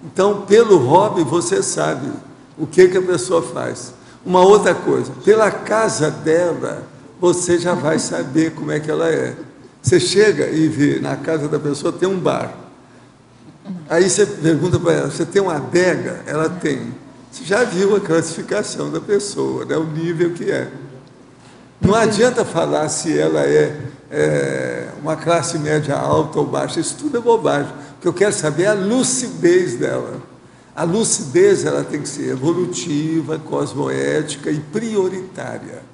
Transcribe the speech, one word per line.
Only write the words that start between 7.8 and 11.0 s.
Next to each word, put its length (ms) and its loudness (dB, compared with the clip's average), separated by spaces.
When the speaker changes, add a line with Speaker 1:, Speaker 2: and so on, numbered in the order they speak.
Speaker 1:
saber 540 -2
como 200 -8
é 80 -2
que 100 -8
ela 180 0
é. 260 -2
Você 180 4
chega 480 2
e 180 2
vê, 320 2
na 180 -4